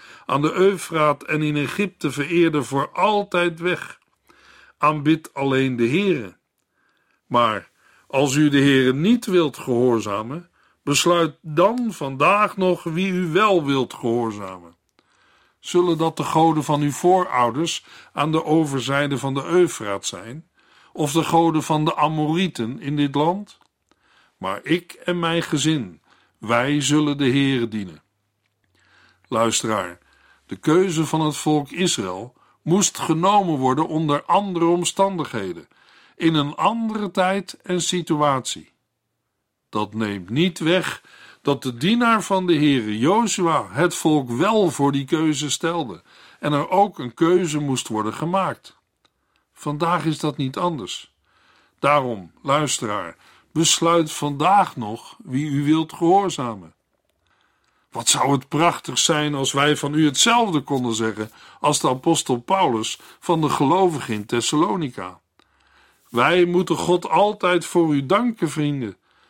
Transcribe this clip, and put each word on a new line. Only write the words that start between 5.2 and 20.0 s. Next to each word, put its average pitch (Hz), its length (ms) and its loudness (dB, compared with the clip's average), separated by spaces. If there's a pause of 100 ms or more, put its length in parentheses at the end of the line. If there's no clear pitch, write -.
alleen 135 420 0
de 117 120 2
Heere. 147 500 -2 (880)
Maar 113 440 0 (380)
als 139 280 0
u 151 140 4
de 139 100 4
Heere 135 340 4
niet 208 320 2
wilt 175 320 0
gehoorzamen, 117 920 -2 (340)
besluit 165 580 0
dan 202 520 0
vandaag 160 640 0
nog 185 260 0
wie 180 280 -2
u 180 200 -2
wel 190 340 4
wilt 139 280 0
gehoorzamen. 101 800 -4 (840)
Zullen 175 380 2
dat 160 200 0
de 151 60 -4
goden 160 400 2
van 147 180 -2
uw 147 100 0
voorouders 165 920 0 (280)
aan 147 180 -2
de 160 120 0
overzijde 139 720 0
van 135 160 -4
de 139 100 -4
Eufraat 113 600 0